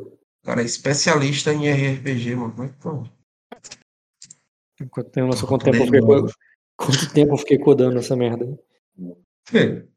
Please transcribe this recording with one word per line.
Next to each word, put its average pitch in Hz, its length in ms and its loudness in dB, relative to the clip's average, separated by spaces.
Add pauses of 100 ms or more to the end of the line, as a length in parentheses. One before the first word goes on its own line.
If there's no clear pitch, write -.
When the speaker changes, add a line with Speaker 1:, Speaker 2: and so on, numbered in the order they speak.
(420)
Speaker 1:
O - 40 -20
cara - 160 -2
é - 20 -4
especialista 143 880 -2
em 147 160 -2
R 139 180 0
R 131 160 -4
P 131 160 -4
G, 120 180 -6
mano. 117 160 -8
Como 113 120 -12
é 139 80 -10
que - 80 -20
foi? 143 220 -10 (1900)
Speaker 2:
Quanto - 200 -10
tempo, 131 160 -2
nossa, 120 200 -2
Speaker 1:
Pronto, - 20 -4
Speaker 2:
quanto 135 160 0
tempo 127 140 4
eu 127 80 4
fiquei 127 140 6
Speaker 1:
demorou. 110 260 6
Speaker 2:
co-, - 60 -6 (440)
quanto - 360 -2
tempo 147 220 4
eu 135 40 0
fiquei 139 200 2
codando 127 400 4
essa 120 160 -4
merda? 120 320 -2 (1000)
Speaker 1:
Sim. - 340 2 (140)